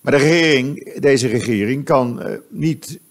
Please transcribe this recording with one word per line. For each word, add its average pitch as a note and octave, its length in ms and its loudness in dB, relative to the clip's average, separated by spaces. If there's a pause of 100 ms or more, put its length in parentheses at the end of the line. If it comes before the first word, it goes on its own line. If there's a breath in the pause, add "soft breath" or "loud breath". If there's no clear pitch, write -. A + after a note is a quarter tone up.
Maar - 120 -2
de C#3+ 60 4
regering, D3+ 800 2
deze C3+ 280 4
regering A2+ 560 -2
kan, B2+ 380 0
eh, G#1+ 120 -6 (140)
niet - 500 -6 (120)